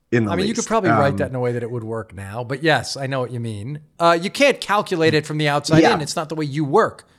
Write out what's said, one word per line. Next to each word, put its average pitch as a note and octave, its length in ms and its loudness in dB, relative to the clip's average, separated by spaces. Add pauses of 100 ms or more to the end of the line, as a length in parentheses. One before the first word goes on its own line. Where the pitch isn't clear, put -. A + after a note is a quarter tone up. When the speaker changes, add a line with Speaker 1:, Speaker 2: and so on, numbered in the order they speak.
(100)
Speaker 1:
in A#2 140 2
the G2+ 80 -2
Speaker 2:
I E2+ 40 0
mean, F#2 100 0
you A3+ 80 -2
could A#3+ 60 -6
Speaker 1:
least. - 80 -4
Speaker 2:
probably A3 220 0
write A#2 220 4
Speaker 1:
Um, G2+ 60 -4
Speaker 2:
that C3+ 100 -2
in B2+ 60 -8
a B2+ 60 -4
way B2 120 0
that A#2+ 100 -4
it A#2 80 -6
would A#2+ 140 -6
work A2 300 -8
now, G2 280 -10
but B2+ 200 -8
yes, C#3+ 340 0
I C3+ 100 -6
know C3 140 -2
what A#2+ 100 -4
you A#2+ 100 -6
mean. A#2 400 -8 (180)
Uh, E3+ 220 4
you G3+ 100 -4
can't C#4 280 2
calculate F3+ 540 0
it D3+ 140 2
from D3+ 100 -4
the D3+ 120 2
outside D3 340 4
Speaker 1:
Yeah. D#3+ 100 6
Speaker 2:
in. F3+ 80 0
It's C#3+ 160 -6
not D#3 140 -6
the E3 40 -6
way D#3 120 -4
you D3 180 -2
work. D#3 400 2 (140)